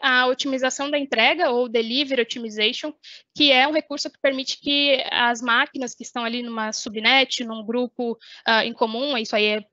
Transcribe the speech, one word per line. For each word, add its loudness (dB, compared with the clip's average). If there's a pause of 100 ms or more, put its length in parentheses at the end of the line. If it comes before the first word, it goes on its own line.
a 4
otimização -2
da 0
entrega, 2
ou 0
delivery 0
optimization, -2 (440)
que 6
é 6
um -2
recurso -4
que -20
permite -2
que 2 (120)
as 2
máquinas 0
que -18
estão -8
ali -4
numa -6
subnet, 0
num -8
grupo, -4 (260)
ah, 4
em -6
comum, -2
isso -4
aí 2
é, 0